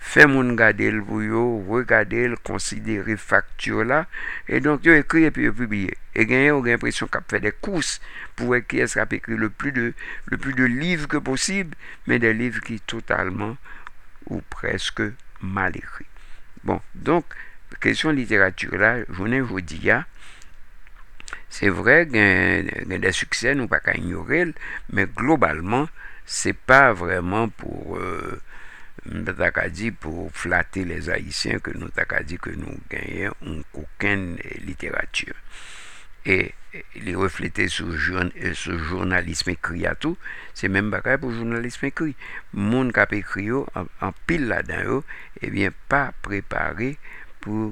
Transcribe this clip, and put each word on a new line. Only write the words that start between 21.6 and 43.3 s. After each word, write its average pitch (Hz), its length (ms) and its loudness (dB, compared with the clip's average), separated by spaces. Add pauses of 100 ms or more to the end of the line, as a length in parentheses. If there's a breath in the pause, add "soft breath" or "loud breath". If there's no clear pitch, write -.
vre, 120 320 6
gen, 92 640 6 (160)
gen 92 160 -2
de 95 120 4
siksè, - 440 0
nou 120 120 -2
pa 78 120 2
ka - 160 0
ignore 87 500 0
l, 151 60 -8 (320 loud breath)
men 98 320 0
globalman, 117 720 2 (320 loud breath)
se - 320 -2
pa 131 400 8
vreman 90 600 0
pou, 85 440 -6
euh, 90 400 -4 (960 loud breath)
ta 87 180 2
ka 90 140 0
di, 98 240 -4
pou 82 400 -6
flater 90 560 0
les 82 220 -4
Haïtiens - 520 -2
ke - 140 -6
nou 90 180 -8
ta - 140 0
ka - 180 -2
di 80 160 -6
ke 80 160 -6
nou 78 160 -8 (160)
genyen - 480 -6
yon 80 240 -6 (120)
kokenn 92 600 -2 (320)
literatür. - 680 -4 (920 loud breath)
E, 95 240 4 (240)
e - 80 -12 (240)
li 90 80 -2
reflete 95 560 0
sou 87 240 -4
journ-, 90 400 0
euh, 87 240 -4
sou 90 160 -4
jounalism 87 800 0
ekri 87 340 -2
a 82 80 0
tou, 160 240 -2 (400 loud breath)
se 98 140 0
menm 101 180 2
bagay 123 320 0
pou 123 120 -2
jounalism 117 520 -4
ekri. 151 300 -2 (340 loud breath)
Moun 117 440 2
k 101 100 6
ap 107 100 4
ekri 101 320 -2